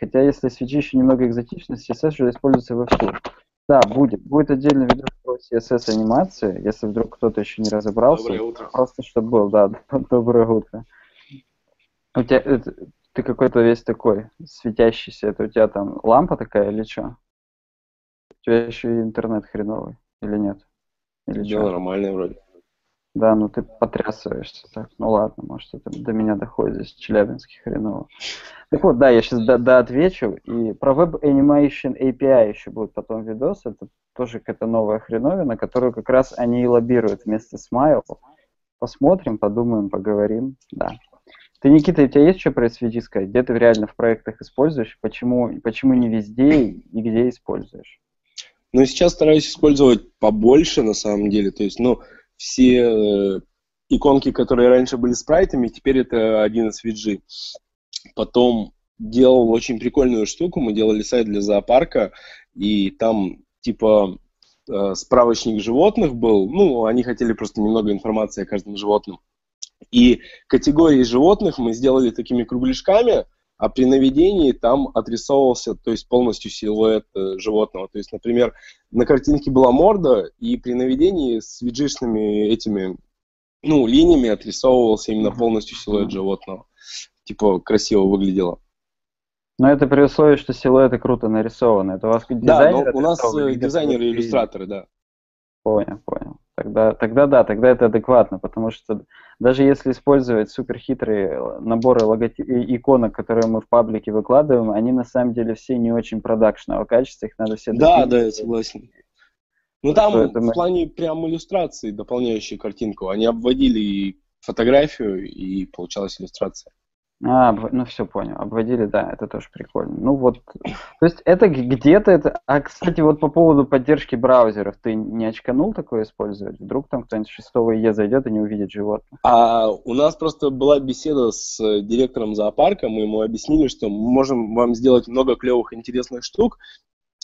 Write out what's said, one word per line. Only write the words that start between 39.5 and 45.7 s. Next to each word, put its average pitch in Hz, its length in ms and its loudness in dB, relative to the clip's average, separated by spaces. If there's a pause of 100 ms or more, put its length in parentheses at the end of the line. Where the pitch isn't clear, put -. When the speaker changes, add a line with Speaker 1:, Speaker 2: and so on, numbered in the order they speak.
Speaker 1:
поговорим. 107 680 -4 (160)
Да. - 180 -6 (720)
Ты, 135 80 2
Никита, 156 340 6
у 135 60 6
тебя 147 180 4
есть 185 140 2
что 147 100 -2
про 123 160 0
S - 140 -8
V 120 80 -4
G 113 140 -6
сказать? 95 260 -6
Где 123 140 0
ты 123 100 -4
реально 113 340 4
в - 80 -20
проектах 113 460 -2
используешь? 139 600 -4
Почему, 123 600 -4
почему 127 340 0